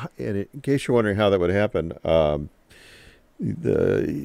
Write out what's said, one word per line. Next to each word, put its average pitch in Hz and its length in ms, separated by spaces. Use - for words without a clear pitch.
h-, 147 160
and 101 340
in 143 80
case 139 260
you're 127 100
wondering 107 200
how 104 140
that 98 80
would 87 120
happen, 95 420
um, 76 460
the, 50 720